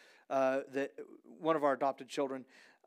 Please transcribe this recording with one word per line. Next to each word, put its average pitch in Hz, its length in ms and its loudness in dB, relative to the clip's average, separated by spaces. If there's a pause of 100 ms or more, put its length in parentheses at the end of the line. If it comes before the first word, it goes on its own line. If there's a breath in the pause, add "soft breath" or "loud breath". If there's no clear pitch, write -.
(300 soft breath)
uh, 135 320 2 (120)
that 135 180 -2 (480)
one 160 160 2
of 143 80 2
our 143 100 6
adopted 135 360 -2
children, 131 340 -4 (440 soft breath)